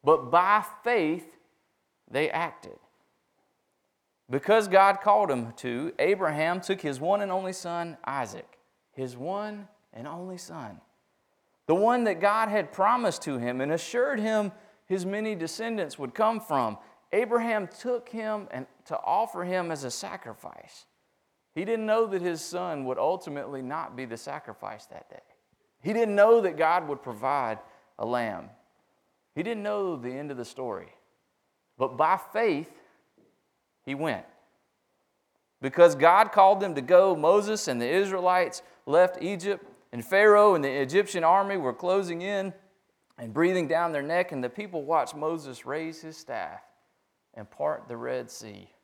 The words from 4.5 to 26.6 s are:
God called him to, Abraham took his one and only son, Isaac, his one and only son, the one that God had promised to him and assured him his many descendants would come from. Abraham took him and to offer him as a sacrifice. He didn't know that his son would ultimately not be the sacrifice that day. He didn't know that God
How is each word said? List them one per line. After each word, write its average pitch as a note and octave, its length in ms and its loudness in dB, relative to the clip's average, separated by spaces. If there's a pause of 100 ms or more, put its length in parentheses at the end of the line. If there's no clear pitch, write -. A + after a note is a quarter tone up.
God G3 340 6
called G#3 300 2
him A#2 260 -4
to, B2+ 420 -6
Abraham F3 640 0
took G3 200 -4
his C#3 180 -6
one G3 220 0
and G3 100 -4
only F#3 220 -4
son, E3+ 520 -8
Isaac, B2+ 540 -8 (340)
his B2+ 240 -10
one G3+ 500 -8 (240)
and A#2+ 160 -14
only F3+ 300 -12
son, D#3 440 -16 (840)
the D#3+ 100 2
one A#3 300 2
that F3+ 140 0
God G#3+ 300 2
had G3 220 -2
promised G#3+ 520 2
to C#3 140 -4
him B2 240 -4
and C#3+ 100 -2
assured A#3+ 480 -2
him G#3+ 320 0 (340)
his F#3 200 -2
many G#3+ 300 -4
descendants F3+ 640 -6
would C3 140 -8
come A3 260 2
from. B2 380 -2 (340)
Abraham A3+ 560 0
took A#3+ 420 -6
him G#3+ 420 -6
and C3 160 -10 (180)
to - 180 -6
offer F#3 400 -2
him F3+ 280 -4
as C#3+ 120 -6
a B2 80 -6
sacrifice. - 920 -14 (680)
He E3+ 100 -4
didn't A3 200 -2
know A3 220 4
that F#3+ 140 -2
his E3+ 200 -4
son E3+ 440 -6
would B2+ 140 -4
ultimately C#3+ 640 -4
not C#3 340 -8
be B2+ 100 -8
the A2+ 120 -10
sacrifice G#2+ 680 -14
that - 220 -20
day. - 80 -20 (640)
He G#3 120 -2
didn't G#3+ 220 0
know A3 260 10
that F3+ 160 0
God D#3+ 300 2